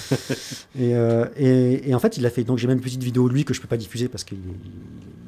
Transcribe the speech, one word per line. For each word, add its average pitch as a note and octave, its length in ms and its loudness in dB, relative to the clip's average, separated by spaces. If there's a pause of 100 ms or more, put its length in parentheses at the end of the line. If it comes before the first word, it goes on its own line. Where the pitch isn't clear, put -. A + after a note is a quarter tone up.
(760)
Et, A#2+ 180 2
euh, A#2 300 4 (100)
et, B2+ 540 4
et B2+ 60 4
en A#2+ 40 2
fait, A3 180 2
il C3 60 0
l'a A#2+ 60 4
fait. A#2+ 140 0
Donc A#2+ 160 0
j'ai A#2+ 80 0
même C3 100 4
une A#2 60 -2
petite B2+ 180 -6
vidéo B2 280 2
de B2 40 0
lui D3 120 2
que B2+ 80 -2
je - 80 -8
peux - 60 -12
pas A#2+ 100 0
diffuser A#2 320 -4
parce G2+ 140 -10
qu'il G2+ 140 -12
est, F#2+ 40 -12
il, F#2 300 -10 (560)